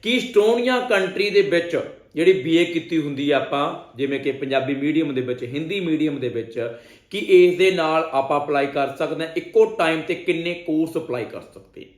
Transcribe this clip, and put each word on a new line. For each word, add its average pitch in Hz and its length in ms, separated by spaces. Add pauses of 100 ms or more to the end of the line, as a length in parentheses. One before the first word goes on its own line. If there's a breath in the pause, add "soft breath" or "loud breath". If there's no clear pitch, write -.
ਕੀ 220 80
ਇਸਟੋਨੀਆ 240 680
ਕੰਟਰੀ 196 500
ਦੇ 196 120
ਵਿੱਚ 170 380 (340)
ਜਿਹੜੀ 175 180
ਬੀ 160 240
ਏ 175 80
ਕੀਤੀ 165 340
ਹੁੰਦੀ 143 320
ਆ 143 60
ਆਪਾਂ, 143 600
ਜਿਵੇਂ 135 240
ਕਿ 139 120
ਪੰਜਾਬੀ 135 420
ਮੀਡੀਅਮ 147 400
ਦੇ 127 60
ਵਿੱਚ, 123 240
ਹਿੰਦੀ 160 360
ਮੀਡੀਅਮ 151 400
ਦੇ 123 80
ਵਿੱਚ, 113 500 (320 loud breath)
ਕੀ 190 80
ਇਸ 180 400
ਦੇ 190 120
ਨਾਲ 160 420
ਆਪਾਂ 135 280
ਅਪਲਾਈ 143 260
ਕਰ 139 220 (100)
ਸਕਦੇ 156 260
ਹਾਂ? 160 120
ਇੱਕੋ 220 280
ਟਾਈਮ 165 360
ਤੇ 170 140
ਕਿੰਨੇ 170 400
ਕੋਰਸ 160 420
ਅਪਲਾਈ 120 280
ਕਰ - 160
ਸਕਦੇ - 400
ਹਾਂ? - 180